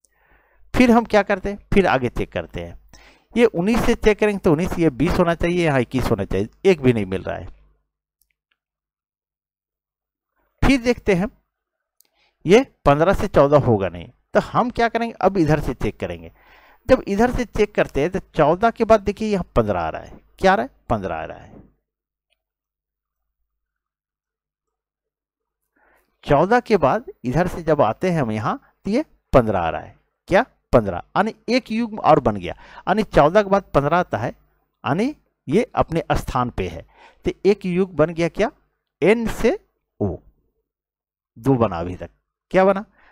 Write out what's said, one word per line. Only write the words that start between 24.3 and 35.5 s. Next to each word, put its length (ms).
चौदह 360
के 160
बाद 280
इधर 220
से 160
जब 200
आते 280
हैं 100
हम 100
यहाँ, 280
तो 40
ये 140
पन्द्रह 260
आ 120
रहा 100
है, 140
क्या, 160
पन्द्रह, 300
यानी 180
एक 240
युग्म 280
और 200
बन 160
गया, 180
यानी 260
चौदह 380
के 80
बाद 240
पन्द्रह 220
आता 220
है, 120
यानी 840
ये 260